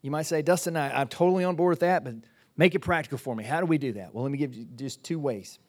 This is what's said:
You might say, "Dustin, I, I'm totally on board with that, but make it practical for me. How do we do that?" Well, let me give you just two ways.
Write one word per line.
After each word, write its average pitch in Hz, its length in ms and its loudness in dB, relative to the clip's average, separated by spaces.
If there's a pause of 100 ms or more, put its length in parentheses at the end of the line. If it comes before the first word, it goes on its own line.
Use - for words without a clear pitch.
You 139 80 -8
might 151 120 -2
say, 156 200 0
"Dustin, 170 340 2
I, 139 240 0
I'm 139 60 2
totally 180 380 4
on 180 100 0
board 175 160 4
with 165 100 0
that, 175 220 4
but 120 140 -8 (400)
make 170 180 6
it 185 60 0
practical 156 380 -2
for 123 180 -6
me. 107 80 -8
How 139 160 0
do 185 60 0
we 160 120 4
do 131 140 -2
that?" 98 200 -10
Well, 117 120 -4
let 139 80 -2
me 139 60 -4
give 139 140 -2
you 117 120 -12
just 123 400 -12
two 165 160 -4
ways. 117 480 -4